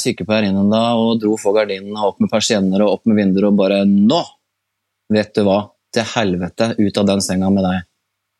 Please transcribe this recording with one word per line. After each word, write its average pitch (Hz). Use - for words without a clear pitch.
sykepleier 107
inn 98
en 101
dag 117
og 117
dro 107
for 101
gardinene, 104
opp 95
med 104
persienner 101
og 98
opp -
med 107
vinduer 98
og 104
bare, 98
«Nå, 104
vet 104
du 107
hva, 101
til 113
helvete, 101
ut 104
av 101
den 98
senga 95
med 98
deg. 92